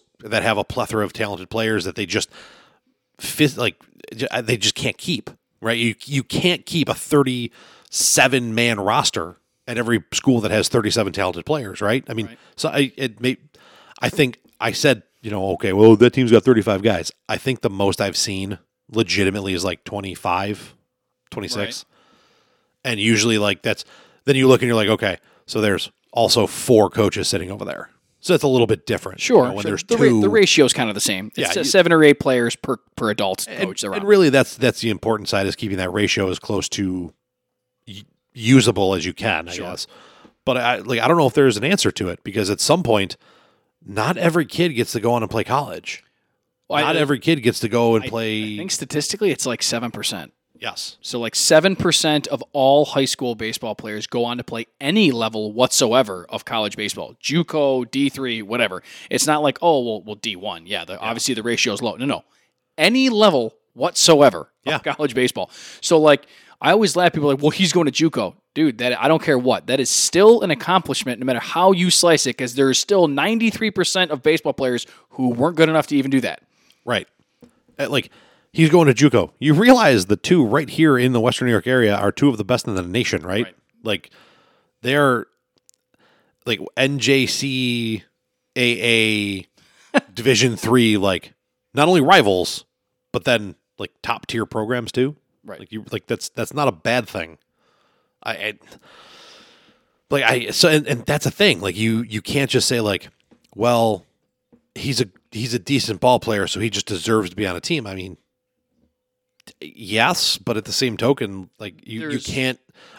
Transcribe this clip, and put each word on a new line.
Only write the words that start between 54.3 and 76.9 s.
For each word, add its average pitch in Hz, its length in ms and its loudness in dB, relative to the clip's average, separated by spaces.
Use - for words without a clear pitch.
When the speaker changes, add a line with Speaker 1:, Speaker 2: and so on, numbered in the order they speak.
Speaker 2:
to 120 60 -10
play 117 240 -10
any 170 320 2
level 110 400 -4
whatsoever 113 800 0
of - 160 -10
college 107 320 -6
baseball. 101 440 -8
juco, 139 720 -2
D 139 160 0
three, 127 340 -6
whatever. 104 400 -2
It's - 180 -2
not 151 160 0
like, 139 180 0
"Oh, 160 220 2
well, 110 200 -6
well, 107 120 -12
D 104 220 -10
one. 87 280 -12
Yeah, 90 200 -8
the, 90 80 -14
Speaker 1:
Yeah. - 80 -14
Speaker 2:
obviously 113 320 -4
the 110 100 -6
ratio 113 300 -2
is 101 80 -8
low." 110 160 -4
No, 123 80 -8
no. 101 180 -4
Any 247 320 2
level 185 440 4
whatsoever 139 760 4
of 139 60 -4
Speaker 1:
Yeah. 143 80 -4
Speaker 2:
college 143 200 -4
baseball. 120 380 -2
So, 165 180 4
like, 151 260 6
I 143 100 4
always 190 240 2
laugh. 175 160 2
People 147 180 0
are 139 40 4
like, 139 100 -2
"Well, 151 80 4
he's 180 220 0
going 165 180 2
to - 0 -
juco." 135 440 -2
Dude, 147 240 0
that, 123 220 -2
I 127 100 2
don't 160 120 2
care 143 160 2
what. 123 300 0
That 135 140 0
is 123 80 -4
still 214 520 6
an 185 100 0
accomplishment 135 680 -2
no 127 60 -2
matter 123 160 0
how 185 320 4
you 180 180 2
slice 165 340 4
it, 127 120 -4
'cause 123 180 -6
there 135 160 4
is 123 80 2
still 180 300 2
ninety-three 214 640 0
percent 185 380 -2
of 143 140 -6
baseball 156 300 2
players 123 340 -2
who 127 220 -2
weren't 147 260 -2
good 160 100 6
enough 160 200 2
to 147 100 0
even 135 140 0
do 131 100 2
that. 92 200 -8
Speaker 1:
Right. 110 220 -2